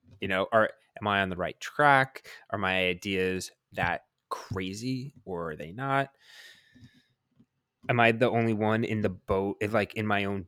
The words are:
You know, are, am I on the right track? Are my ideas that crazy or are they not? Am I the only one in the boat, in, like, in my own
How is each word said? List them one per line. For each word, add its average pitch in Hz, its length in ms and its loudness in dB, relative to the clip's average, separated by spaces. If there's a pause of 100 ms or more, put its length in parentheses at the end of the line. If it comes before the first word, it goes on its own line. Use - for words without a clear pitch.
(200)
You 98 80 -6
know, 95 240 0
are, 110 160 6 (320)
am 104 60 -4
I 101 160 2
on 95 80 0
the 90 60 -6
right 87 240 -6
track? 139 680 2 (240)
Are 101 80 -4
my 95 300 2
ideas 92 640 -2 (220)
that 87 300 -2 (260)
crazy 117 880 -8 (100)
or 85 280 -6
are 76 40 -12
they 76 140 -14
not? 135 400 -2 (1800)
Am 120 120 2
I 117 120 8
the 113 160 2
only 113 240 2
one 107 300 0
in 110 200 -2
the 104 60 2
boat, 98 520 -2
in, 104 100 -2
like, 107 240 0
in 110 120 -4
my 101 180 0
own 98 240 -4